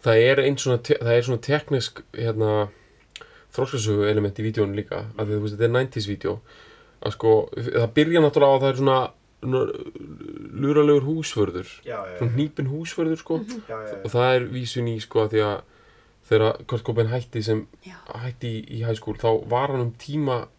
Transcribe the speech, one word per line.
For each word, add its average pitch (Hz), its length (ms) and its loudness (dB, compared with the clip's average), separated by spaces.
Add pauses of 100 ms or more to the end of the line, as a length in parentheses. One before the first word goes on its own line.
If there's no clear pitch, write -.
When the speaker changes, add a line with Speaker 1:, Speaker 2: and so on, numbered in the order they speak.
Speaker 1:
Það 113 260 6
er 135 160 4
ein 139 160 0
svona 123 240 0
te-, - 160 0
það 117 160 0
er 120 160 2
svona 120 160 -4
teknísk, 143 560 -2 (160)
hérna, 110 320 0 (960)
þroskasögu 110 600 0
element 104 320 0
í 110 60 -6
vídeónu 104 320 0
líka, 104 220 -6 (180)
af 107 80 -4
því 104 80 -4
að, 104 60 -2
þú 104 80 -4
veist, 104 100 -6
þetta 117 100 0
er 117 80 2
nineties 123 340 -2
vídeó, 98 260 -4 (680)
að, 110 140 -4
sko, 113 140 2 (260)
það 117 300 0 (100)
byrja 160 260 4
náttúrulega 143 300 6
á - 20 6
að 135 100 2
það 135 60 4
er 127 120 -2
svona, 135 160 4 (400)
svona 127 240 0 (960)
luralegur 143 480 4
húsvörður, 104 640 -2 (160)
Speaker 2:
Já, 117 100 -8
já, 101 160 -10
já. - 60 -12
Speaker 1:
svona 120 180 -2
hnípinn 147 340 -2
húsvörður, 160 480 -4
sko, 165 200 -4
Speaker 3:
Mhm. 220 300 -10
Speaker 2:
Já, 110 100 -10
já, 107 100 -10
já. 104 160 -12
Speaker 1:
og 107 60 -6
það 123 260 2
er 123 160 0
vísun 123 360 -4
í, 113 120 -4
sko, 110 240 0
að 104 80 -4
því 107 100 4
að 104 180 -2 (680)
þegar 110 380 2
Kurt - 180 -6
Cobain 113 240 0
hætti 120 340 -6
sem, 107 240 -2 (160)
Speaker 3:
Já. 185 140 -20 (180)
Speaker 1:
hætti 120 340 -10
í, 110 200 -8
í 113 160 -8
high 117 100 0
school, 107 220 -8
þá 113 320 0
var 127 200 0
hann 135 120 -2
um 117 120 -2
tíma 139 540 -4 (120)